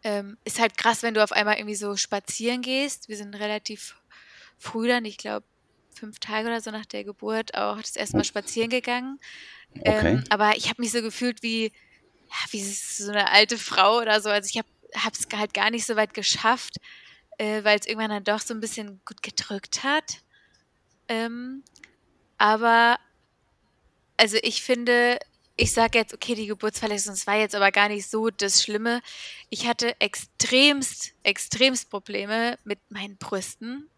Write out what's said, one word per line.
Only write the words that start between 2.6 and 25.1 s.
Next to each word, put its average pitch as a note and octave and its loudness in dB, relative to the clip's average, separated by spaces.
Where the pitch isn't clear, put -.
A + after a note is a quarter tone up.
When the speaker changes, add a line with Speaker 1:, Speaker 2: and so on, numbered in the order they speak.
Speaker 1:
gehst. C4 -4
Wir G#3+ -10
sind G3+ -14
relativ G#3 -8
früh A3+ -4
dann, B3 2
ich G#3 -12
glaub, G#3 -8
fünf G#3+ -18
Tage A3 -4
oder A#3 -2
so G#3+ -10
nach G#3+ -10
der G#3 -10
Geburt G#3+ -4
auch G#3 -2
das - -10
erste - -4
Mal G#3 2
Speaker 2:
Oh. - 2
Speaker 1:
spazieren A3+ -4
gegangen. B3+ -4
Speaker 2:
Okay. G#3+ 4
Speaker 1:
Ähm, B2+ 2
aber G#3 6
ich - -4
hab A#3 -6
mich A#3 -2
so A#3 2
gefühlt A3+ -2
wie, A3+ 0
ja, - -14
wie G#3 -6
so G3+ -6
eine G#3 2
alte G#3+ 8
Frau G3+ 4
oder G#3+ 4
so. G#3+ -2
Also G3+ 0
ich - -2
hab, A3 -4
hab's - -4
halt G#3 -4
gar G3+ 4
nicht A3+ -4
so A3+ -2
weit G#3+ 2
geschafft, - 0
äh, G#3+ -2
weil's G#3 4
irgendwann A3 -2
dann G#3 -4
doch G#3 0
so - -6
ein A3 -8
bisschen G#3 -10
gut - -14
gedrückt - -8
hat. D4 0
Ähm, A#3+ -6
aber, A3+ 4
also G#3+ 4
ich - -4
finde, A#3+ 2